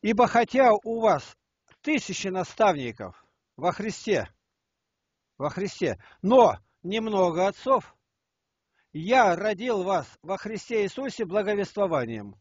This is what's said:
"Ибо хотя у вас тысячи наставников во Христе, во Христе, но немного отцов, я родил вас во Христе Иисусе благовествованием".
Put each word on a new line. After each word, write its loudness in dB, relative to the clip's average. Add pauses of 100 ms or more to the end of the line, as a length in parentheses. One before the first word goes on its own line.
"Ибо 4
хотя 4
у -2
вас 0 (460)
тысячи -4
наставников -2 (340)
во -2
Христе, -4 (1080)
во -4
Христе, -6 (200)
но 6 (260)
немного 0
отцов, -2 (960)
я 2
родил -2
вас -2 (160)
во -6
Христе -6
Иисусе -6
благовествованием". -4